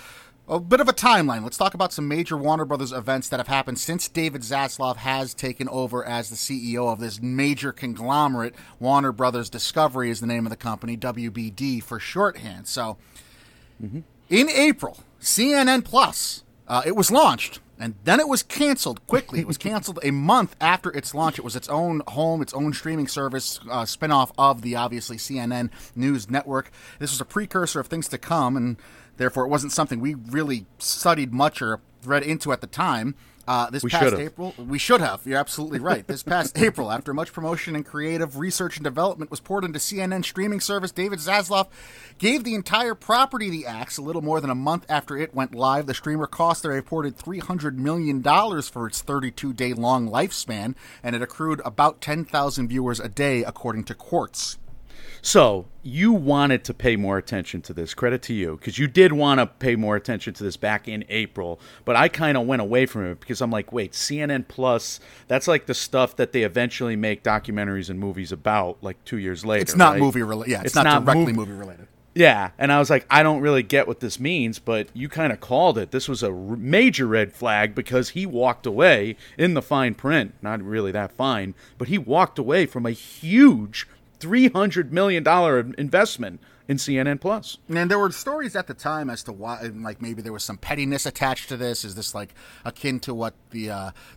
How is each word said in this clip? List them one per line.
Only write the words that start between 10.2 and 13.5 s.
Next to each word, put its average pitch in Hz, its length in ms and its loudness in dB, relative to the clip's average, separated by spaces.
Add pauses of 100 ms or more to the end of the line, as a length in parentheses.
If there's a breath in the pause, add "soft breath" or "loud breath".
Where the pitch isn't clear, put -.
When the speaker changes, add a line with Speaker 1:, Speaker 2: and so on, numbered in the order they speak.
Speaker 1:
the 117 60 -4
name 117 200 -2
of - 20 -4
the 113 80 -10
company, 117 380 -6
W 117 340 -6
B 110 220 -8
D 123 300 -4
for 113 180 -10
shorthand. 117 680 -4
So, 113 300 -6 (840 soft breath)